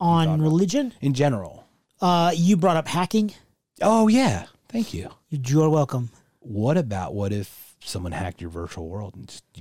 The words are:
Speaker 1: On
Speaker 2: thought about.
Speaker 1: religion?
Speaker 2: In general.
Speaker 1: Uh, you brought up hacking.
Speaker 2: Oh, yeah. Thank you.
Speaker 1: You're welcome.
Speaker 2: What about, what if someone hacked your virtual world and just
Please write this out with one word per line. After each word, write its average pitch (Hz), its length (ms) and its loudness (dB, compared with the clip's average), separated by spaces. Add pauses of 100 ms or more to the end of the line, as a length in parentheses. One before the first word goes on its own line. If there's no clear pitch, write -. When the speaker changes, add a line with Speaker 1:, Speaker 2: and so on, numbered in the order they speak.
Speaker 1:
On 170 260 2
Speaker 2:
thought 160 80 0
about. 156 100 0
Speaker 1:
religion? 196 560 2
Speaker 2:
In 139 140 0
general. 123 500 -2 (360)
Speaker 1:
Uh, 175 340 2
you 175 220 4
brought 170 200 2
up 156 100 -2
hacking. 202 460 -2 (500)
Speaker 2:
Oh, 220 260 4
yeah. 214 380 2 (220)
Thank 233 260 -4
you. - 160 -8 (200)
Speaker 1:
You're 147 400 2
welcome. 139 400 0 (300)
Speaker 2:
What 117 360 0
about, 95 380 -2
what 101 180 -2
if - 480 -10
someone 87 320 -8
hacked 87 280 -8
your 85 100 -10
virtual 85 380 -10
world 101 280 -12
and 90 120 -18
just - 160 -20 (160)